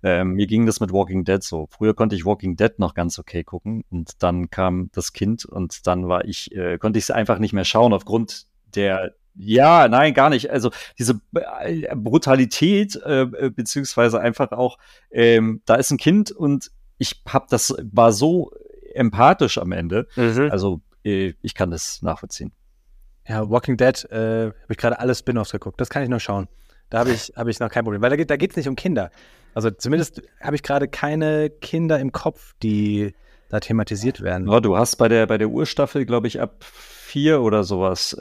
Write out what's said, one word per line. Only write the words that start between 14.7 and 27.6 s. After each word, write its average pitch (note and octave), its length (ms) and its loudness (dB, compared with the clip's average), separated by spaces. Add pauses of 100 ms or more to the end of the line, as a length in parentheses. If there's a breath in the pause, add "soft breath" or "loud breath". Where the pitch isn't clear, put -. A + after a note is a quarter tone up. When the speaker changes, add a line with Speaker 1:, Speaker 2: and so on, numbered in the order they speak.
Speaker 1:
ähm, A2+ 540 4
da - 100 4
ist C3 160 2
ein C#3 80 2
Kind G3+ 320 4
und C#3+ 400 -2 (280)
ich - 280 -6
hab - 220 -2
das, - 260 0 (180)
war A#2 200 8
so D#3 400 0 (420)
empathisch B2+ 640 4
am F2+ 140 -4
Ende. F2+ 340 -2 (100)
Speaker 2:
Mhm. B2 340 2
Speaker 1:
Also, F#2+ 300 -2 (240)
äh, G2 380 -2
ich - 120 -10
kann F2+ 160 -2
das - 320 -10
nachvollziehen. - 500 -8 (720)
Speaker 2:
Ja, A2 220 -4
Walking A#2+ 280 -2
Dead, B2+ 340 2
äh, A2+ 380 -2
hab - 220 -12
ich A2 60 -8
gerade A#2+ 240 0
alle B2 140 0
Spin-offs A#2 380 -4
geguckt. - 280 -8
Das B2+ 100 -4
kann C#3+ 120 -4
ich A#2+ 60 -4
noch A#2+ 120 -2
schauen. G2 280 -6 (420)
Da A2+ 100 0
hab A#2+ 80 0
ich, A#2 280 -2
hab A#2 120 -4
ich A2 100 -4
noch A#2 120 -4